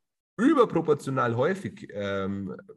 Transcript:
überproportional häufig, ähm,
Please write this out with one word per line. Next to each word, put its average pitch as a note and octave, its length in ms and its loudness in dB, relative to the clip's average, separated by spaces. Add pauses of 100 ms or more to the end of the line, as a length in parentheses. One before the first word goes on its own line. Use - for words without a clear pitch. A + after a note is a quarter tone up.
(380)
überproportional D#3+ 1000 2
häufig, F3+ 560 -2
ähm, G2 640 -4 (220)